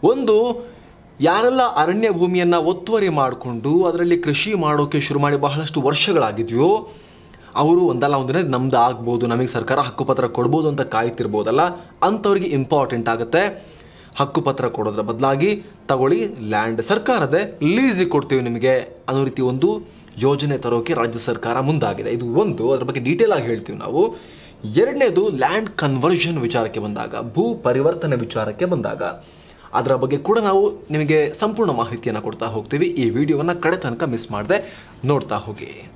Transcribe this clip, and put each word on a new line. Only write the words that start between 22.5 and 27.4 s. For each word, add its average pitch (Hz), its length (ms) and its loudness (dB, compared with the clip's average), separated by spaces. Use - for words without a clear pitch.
ಅದ್ರ 127 120 0
ಬಗ್ಗೆ 131 160 -4
ಡೀಟೇಲ್ 175 320 2
ಆಗಿ 135 140 0
ಹೇಳ್ತೀವಿ 110 320 -6
ನಾವು. 170 380 0
ಎರಡನೇದು, 220 520 2
ಲ್ಯಾಂಡ್ 175 420 -2
ಕನ್ವರ್ಷನ್ 156 680 0
ವಿಚಾರಕ್ಕೆ 117 420 -2
ಬಂದಾಗ, 104 400 -8
ಭೂ 170 340 -2